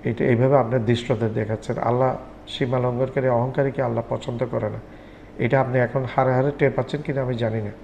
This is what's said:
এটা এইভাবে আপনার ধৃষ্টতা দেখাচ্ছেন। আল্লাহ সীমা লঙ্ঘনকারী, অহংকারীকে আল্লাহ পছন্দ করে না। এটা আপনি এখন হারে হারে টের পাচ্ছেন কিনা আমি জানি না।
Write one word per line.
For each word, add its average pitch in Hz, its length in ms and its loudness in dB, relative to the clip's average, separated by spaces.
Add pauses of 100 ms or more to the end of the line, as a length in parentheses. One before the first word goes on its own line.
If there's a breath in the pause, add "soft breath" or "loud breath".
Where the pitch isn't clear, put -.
এটা 120 220 -2
এইভাবে 131 320 4
আপনার 117 280 2
ধৃষ্টতা 117 440 2
দেখাচ্ছেন। 110 480 -4
আল্লাহ 123 400 2 (300)
সীমা 127 320 -2
লঙ্ঘনকারী, 127 480 0
অহংকারীকে 127 540 0
আল্লাহ 117 280 0
পছন্দ 123 420 -4
করে 117 180 -2
না। - 100 -8 (580 loud breath)
এটা 131 240 4
আপনি 127 180 2
এখন 123 260 0 (100)
হারে 131 180 4
হারে 131 240 2
টের 139 140 4
পাচ্ছেন 135 300 -4
কিনা 139 200 -2
আমি 127 140 -2
জানি 113 260 -2
না। 101 100 -6 (120)